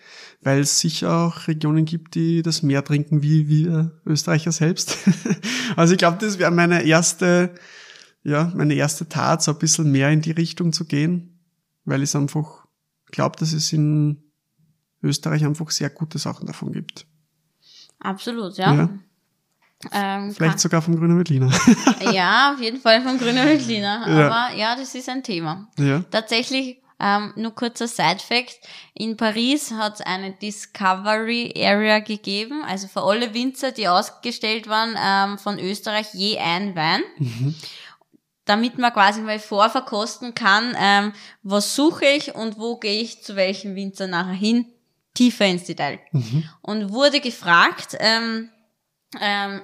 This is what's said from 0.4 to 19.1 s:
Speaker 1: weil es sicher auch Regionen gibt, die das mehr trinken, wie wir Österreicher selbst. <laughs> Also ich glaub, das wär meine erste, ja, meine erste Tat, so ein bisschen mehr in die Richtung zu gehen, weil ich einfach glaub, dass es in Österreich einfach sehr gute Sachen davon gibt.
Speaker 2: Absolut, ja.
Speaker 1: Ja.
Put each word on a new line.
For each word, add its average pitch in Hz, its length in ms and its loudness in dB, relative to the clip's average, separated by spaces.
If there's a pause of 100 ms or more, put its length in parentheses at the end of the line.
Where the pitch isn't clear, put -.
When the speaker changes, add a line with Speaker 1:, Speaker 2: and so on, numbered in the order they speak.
Speaker 1:
weil 139 200 2
es - 180 0
sicher 170 340 0
auch 170 360 0
Regionen 156 340 2
gibt, 160 320 -6
die 165 280 2
das 160 200 -2
mehr 139 220 2
trinken, 147 380 0
wie 151 260 4
wir 160 560 2
Österreicher 160 480 0
selbst. - 480 -2
<laughs> 226 720 0
Also 170 160 4
ich 190 80 4
glaub, 175 200 2
das 208 200 -4
wär 170 100 4
meine 170 340 4
erste, 175 680 4 (680)
ja, 151 320 0
meine 151 200 2
erste 160 340 -2
Tat, 160 340 0
so 156 80 0
ein 143 80 -4
bisschen 156 320 2
mehr 135 180 4
in 156 120 4
die 160 100 -4
Richtung 165 400 -2
zu 165 140 -4
gehen, 170 560 -2 (420)
weil 139 200 0
ich 139 120 -2
einfach 147 500 -4 (460)
glaub, - 240 -2
dass 160 160 -2
es 156 220 -2
in 151 500 0 (800)
Österreich 151 420 0
einfach 151 260 -2
sehr 143 180 -4
gute 156 300 -8
Sachen - 280 -8
davon - 240 -10
gibt. - 340 -12 (920)
Speaker 2:
Absolut, 196 580 -8
ja. 185 160 4
Speaker 1:
Ja. 156 160 4 (1000)